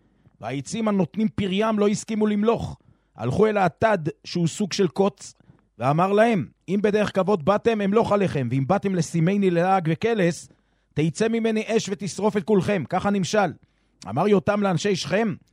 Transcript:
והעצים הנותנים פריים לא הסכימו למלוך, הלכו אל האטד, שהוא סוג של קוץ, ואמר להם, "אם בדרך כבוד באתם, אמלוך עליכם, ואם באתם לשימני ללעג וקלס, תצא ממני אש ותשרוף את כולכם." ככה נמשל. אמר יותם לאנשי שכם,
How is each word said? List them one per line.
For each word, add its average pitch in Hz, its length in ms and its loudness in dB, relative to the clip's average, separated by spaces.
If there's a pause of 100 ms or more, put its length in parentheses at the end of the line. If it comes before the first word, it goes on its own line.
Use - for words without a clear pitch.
(420)
והעצים 143 460 -6
הנותנים 202 400 0
פריים 208 520 -2
לא 202 80 4
הסכימו 214 400 -2
למלוך, 208 500 -2 (380)
הלכו 127 320 0
אל 214 100 0
האטד, 202 400 2 (260)
שהוא 170 240 -2
סוג 196 260 -4
של 196 140 2
קוץ, - 460 -2 (460)
ואמר 156 320 2
להם, 208 360 2 (220)
"אם 196 140 0
בדרך 208 320 0
כבוד 190 300 0
באתם, 208 360 0
אמלוך 202 300 2
עליכם, 175 400 0
ואם 135 160 -2
באתם 196 280 0
לשימני 185 540 0
ללעג 175 420 0
וקלס, 190 580 0 (440)
תצא 160 340 0
ממני 226 400 0
אש 214 220 0
ותשרוף 196 480 -2
את 185 60 -2
כולכם." 202 460 2
ככה 185 200 0
נמשל. 202 440 0 (560)
אמר 151 180 0
יותם 202 360 2
לאנשי 196 320 0
שכם, 226 400 -2 (180)